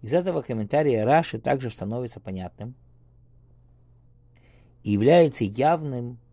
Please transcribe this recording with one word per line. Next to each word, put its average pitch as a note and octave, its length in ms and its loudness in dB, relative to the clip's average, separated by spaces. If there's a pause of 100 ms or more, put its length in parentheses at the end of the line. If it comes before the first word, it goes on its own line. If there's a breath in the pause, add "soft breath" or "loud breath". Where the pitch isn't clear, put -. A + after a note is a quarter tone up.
Из A2 100 -6
этого F3 300 0
комментария A#2+ 640 0
Раши D3 340 2
также C3 320 -2
становится A2+ 480 -8
понятным F#2+ 560 -12 (2000 soft breath)
и G#2 80 -2
является C#3 500 4
явным B2 760 -2 (140)